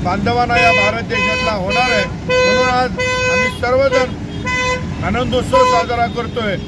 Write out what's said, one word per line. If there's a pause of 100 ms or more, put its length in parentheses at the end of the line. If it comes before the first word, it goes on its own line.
बांधवांना
या
भारत
देशातला
होणार
आहे. (220)
म्हणून
आज (420)
आम्ही
सर्वजण
आनंदोत्सव
साजरा (100)
करतोय (120)